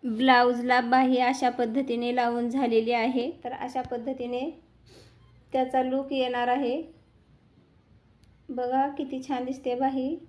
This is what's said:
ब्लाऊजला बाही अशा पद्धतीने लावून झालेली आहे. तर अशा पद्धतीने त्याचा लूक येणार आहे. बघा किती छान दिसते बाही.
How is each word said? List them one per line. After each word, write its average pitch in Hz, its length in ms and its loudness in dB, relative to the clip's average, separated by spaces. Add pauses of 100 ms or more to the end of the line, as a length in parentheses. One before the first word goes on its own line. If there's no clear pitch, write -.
ब्लाऊजला 247 760 4
बाही 254 380 4
अशा 254 300 2
पद्धतीने 240 640 -2
लावून 240 340 0
झालेली 233 420 2
आहे. 240 380 0 (140)
तर 247 100 -8
अशा 254 280 -6
पद्धतीने 247 680 -6 (1040)
त्याचा 262 300 0
लूक 269 300 -2
येणार 247 340 0
आहे. 262 340 0 (1700)
बघा 254 380 0 (100)
किती 269 260 -8
छान 254 220 -4
दिसते 254 300 -4
बाही. 262 400 -2 (140)